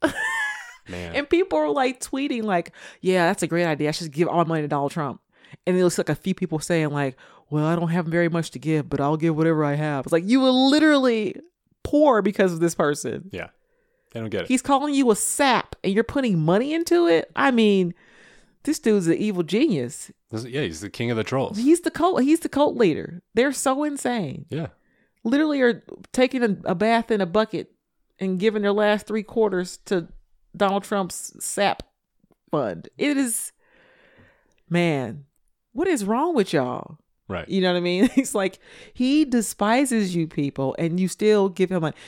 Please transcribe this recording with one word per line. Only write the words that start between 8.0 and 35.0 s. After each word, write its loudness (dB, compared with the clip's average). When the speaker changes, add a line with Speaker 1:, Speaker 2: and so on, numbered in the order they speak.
Speaker 1:
very 0
much -2
to -14
give, -2
but -2
I'll 2
give 0
whatever 2
I 0
have." -2
It's -2
like, 2
you 4
were 4
literally 4
poor 4
because 2
of -6
this 0
person. -2
Speaker 2:
Yeah. -10
They -10
don't -6
get -2
it. -8
Speaker 1:
He's 0
calling 0
you 4
a 2
sap 0
and 0
you're 2
putting 0
money 2
into 2
it? 2
I 2
mean, 4
this -4
dude's 2
an 4
evil -2
genius. -2
Speaker 2:
This, -8
yeah, -6
he's -6
the -10
king -4
of 0
the 0
trolls. -2
Speaker 1:
He's 4
the -4
cult, 0
he's 4
the -6
cult 2
leader. 0
They're 2
so -2
insane. -4
Speaker 2:
Yeah. -6
Speaker 1:
Literally 0
are 2
taking 2
a, 0
a -2
bath 0
in 0
a 0
bucket -2
and -2
giving 2
their 2
last 2
three -4
quarters -2
to -2
Donald 0
Trump's -6
sap -2
fund. -4
It 0
is, -4
man, -2